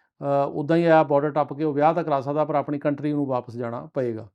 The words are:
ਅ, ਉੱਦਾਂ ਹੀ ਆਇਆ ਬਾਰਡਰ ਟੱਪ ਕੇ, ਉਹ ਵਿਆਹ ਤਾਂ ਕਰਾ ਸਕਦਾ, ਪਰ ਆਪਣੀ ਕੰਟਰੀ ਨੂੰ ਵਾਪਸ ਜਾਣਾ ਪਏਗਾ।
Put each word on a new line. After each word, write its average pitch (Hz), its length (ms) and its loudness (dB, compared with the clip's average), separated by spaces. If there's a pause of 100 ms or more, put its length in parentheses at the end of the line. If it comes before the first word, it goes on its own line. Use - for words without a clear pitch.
(220)
ਅ, - 40 -8 (220)
ਉੱਦਾਂ 151 300 0
ਹੀ 170 80 2
ਆਇਆ 160 180 6
ਬਾਰਡਰ 143 280 2
ਟੱਪ 143 220 -2
ਕੇ, 143 100 -6
ਉਹ 151 100 0
ਵਿਆਹ 147 200 4
ਤਾਂ 170 100 -2
ਕਰਾ 139 180 0
ਸਕਦਾ, 147 240 0
ਪਰ 151 100 -2
ਆਪਣੀ 143 240 -2
ਕੰਟਰੀ 143 340 -2
ਨੂੰ 147 120 0
ਵਾਪਸ 123 300 -4
ਜਾਣਾ 123 380 -8
ਪਏਗਾ। 113 420 -4